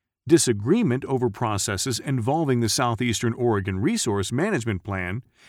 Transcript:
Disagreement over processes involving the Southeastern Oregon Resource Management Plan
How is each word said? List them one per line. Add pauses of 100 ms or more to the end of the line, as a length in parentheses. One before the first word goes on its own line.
(260)
Disagreement
over
processes
involving
the
Southeastern
Oregon
Resource
Management
Plan (260)